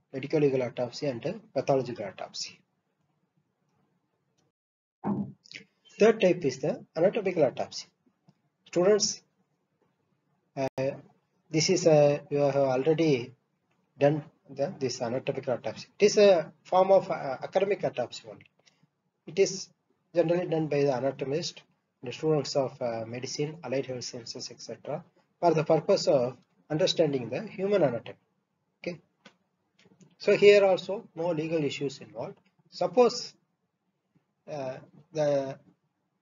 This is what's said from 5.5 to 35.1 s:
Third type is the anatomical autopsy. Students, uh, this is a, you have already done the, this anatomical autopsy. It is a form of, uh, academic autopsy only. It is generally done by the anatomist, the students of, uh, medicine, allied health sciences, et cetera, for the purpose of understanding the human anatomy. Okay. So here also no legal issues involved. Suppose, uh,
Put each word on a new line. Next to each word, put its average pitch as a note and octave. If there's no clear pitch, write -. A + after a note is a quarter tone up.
Third A3
type F3
is -
the F3+
anatomical F3
autopsy. -
Students, G3
uh, C3+
this D#3
is E3+
a, D3
you C#3+
have C#3
already C3+
done D3
the, C#3
this C3
anatomical B2+
autopsy. -
It G3
is G#3
a F#3+
form F#3+
of, F#3
uh, C#3+
academic F#3+
autopsy B2+
only. -
It F3
is F#3+
generally F3
done D#3+
by C#3+
the C#3+
anatomist, C#3
the B2
students D#3
of, B2+
uh, A2+
medicine, B2+
allied C3
health B2+
sciences, A#2+
et A#2
cetera, -
for E3+
the D#3
purpose E3
of B2+
understanding D3+
the D#3
human G3
anatomy. A#2+
Okay. F3
So G#3
here G3+
also F#3
no E3
legal D#3+
issues C3+
involved. A#2+
Suppose, F3+
uh, C3+